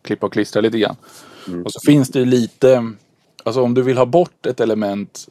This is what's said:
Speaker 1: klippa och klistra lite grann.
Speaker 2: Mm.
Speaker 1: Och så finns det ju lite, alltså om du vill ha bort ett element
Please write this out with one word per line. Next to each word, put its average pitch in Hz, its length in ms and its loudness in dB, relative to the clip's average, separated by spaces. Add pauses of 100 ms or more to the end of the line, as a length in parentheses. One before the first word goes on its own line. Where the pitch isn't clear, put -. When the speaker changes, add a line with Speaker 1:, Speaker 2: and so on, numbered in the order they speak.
Speaker 1:
klippa - 240 -6
och 98 60 -6
klistra 104 280 -2
lite 110 180 0
grann. 101 180 -2 (520)
Speaker 2:
Mm. 87 160 -8
Speaker 1:
Och 104 80 -10
så - 140 -14
finns 147 220 4
det 139 100 -4
ju 127 60 2
lite, 123 680 2 (520)
alltså 120 180 -2
om 120 120 0
du 127 80 2
vill 127 160 0
ha 127 80 4
bort 165 400 0
ett 123 140 -4
element 107 720 -4